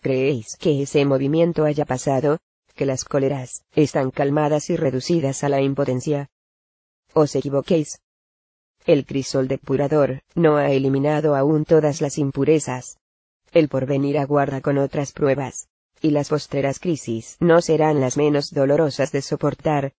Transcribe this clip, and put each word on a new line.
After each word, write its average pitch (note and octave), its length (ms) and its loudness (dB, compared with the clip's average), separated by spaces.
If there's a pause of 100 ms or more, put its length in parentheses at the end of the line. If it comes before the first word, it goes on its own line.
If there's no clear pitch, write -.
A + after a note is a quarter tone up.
¿Creéis C3 580 -2
que C#3+ 220 0
ese C#3+ 240 0
movimiento D3+ 580 2
haya D3+ 220 0
pasado? C#3 540 0 (360)
¿Que D3+ 100 -4
las C3+ 200 -4
cóleras C3+ 580 -4 (100)
están C#3 380 0
calmadas D3 580 0
y F3 60 0
reducidas C#3 680 -2
a C#3+ 60 -2
la C#3 120 0
impotencia? C#3 680 -2 (840)
Os D3+ 220 2
equivoquéis. C#3+ 640 -2 (840)
El D3 200 2
crisol C3+ 420 -4
depurador C#3 760 -2 (140)
no D#3 220 4
ha C#3+ 140 2
eliminado C#3 640 2
aún D3+ 280 2
todas D3+ 380 2
las D3 160 -4
impurezas. C#3 800 0 (540)
El D#3 180 4
porvenir C#3 480 -2
aguarda C#3 440 0
con C#3 160 0
otras C#3 340 -2
pruebas, C3+ 580 -2 (320)
y D#3 100 2
las D3 180 0
postreras C#3 500 -2
crisis B2 600 -6
no E3+ 220 6
serán D#3 380 2
las B2+ 180 0
menos D3 340 2
dolorosas C#3+ 600 0
de C#3 100 -2
soportar. C#3+ 800 -4